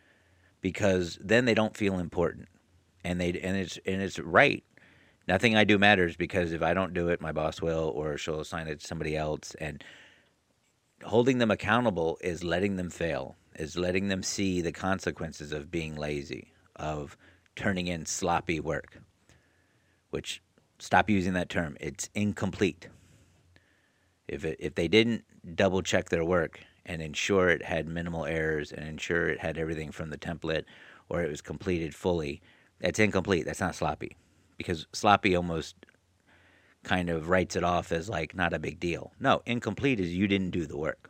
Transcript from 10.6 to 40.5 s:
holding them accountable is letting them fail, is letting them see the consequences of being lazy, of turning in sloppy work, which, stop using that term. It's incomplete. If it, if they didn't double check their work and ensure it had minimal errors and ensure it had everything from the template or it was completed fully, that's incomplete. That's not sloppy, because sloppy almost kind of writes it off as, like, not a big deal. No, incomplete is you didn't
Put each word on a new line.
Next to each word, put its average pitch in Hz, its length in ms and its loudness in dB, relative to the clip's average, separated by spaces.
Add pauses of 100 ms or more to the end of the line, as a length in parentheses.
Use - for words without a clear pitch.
holding 123 340 4
them 113 140 4
accountable 101 720 2
is 87 220 -4
letting 90 320 0
them 90 140 -4
fail, 69 480 -4 (180)
is 78 220 -8
letting 92 320 0
them 92 140 -2
see 95 360 -2
the 82 140 -2
consequences 82 800 -4
of 73 180 -8
being 78 240 -4
lazy, 73 580 -6 (220)
of 76 420 -6 (380)
turning 92 320 0
in 85 180 -4
sloppy 85 540 -2
work, 76 400 -6 (1080)
which, - 320 -8 (380)
stop 92 300 4
using 95 220 4
that 90 160 0
term. 82 320 -4
It's - 340 -8
incomplete. 101 760 -2 (1400)
If 71 160 -8
it, 80 160 -4
if - 160 -6
they 85 140 2
didn't 113 340 6 (320)
double 95 260 4
check 90 280 0
their 82 160 2
work 85 340 2 (260)
and 82 160 -8
ensure 90 480 2
it 80 140 2
had 80 240 -4
minimal 85 380 -4
errors 78 460 -2
and 76 160 -10
ensure 82 420 0
it 78 100 -2
had 80 180 -4
everything 78 340 -4
from 80 180 -8
the 73 80 -8
template 80 460 -4 (440)
or 87 140 -2
it 80 80 0
was 73 120 -8
completed 82 520 -4
fully, 80 480 -2 (380)
that's - 200 0
incomplete. 95 460 4
That's 76 140 -6
not 87 160 -2
sloppy, - 420 -4 (400)
because 82 340 -4
sloppy 101 440 4
almost 85 400 -2 (1080)
kind 90 260 0
of 82 200 -2
writes 92 260 4
it 87 80 0
off 87 280 2
as, 85 180 -4
like, 85 260 -4
not 87 180 0
a 80 60 -2
big 76 200 -8
deal. 85 400 -4
No, 123 260 2
incomplete 117 560 -2
is 87 140 -2
you 98 120 2
didn't 95 240 2